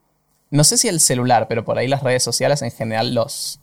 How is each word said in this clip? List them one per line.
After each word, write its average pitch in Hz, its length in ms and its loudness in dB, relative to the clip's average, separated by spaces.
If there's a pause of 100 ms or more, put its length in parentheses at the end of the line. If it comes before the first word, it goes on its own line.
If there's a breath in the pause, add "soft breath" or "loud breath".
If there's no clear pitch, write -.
(500)
no 147 140 4
sé 240 140 2
si 233 100 0
el 170 120 0
celular, 123 480 2
pero 113 180 -4
por 117 100 -2
ahí 117 100 0
las 135 160 0
redes 127 200 2
sociales 131 400 0
en 117 80 -6
general, 113 440 -4
los, - 480 -4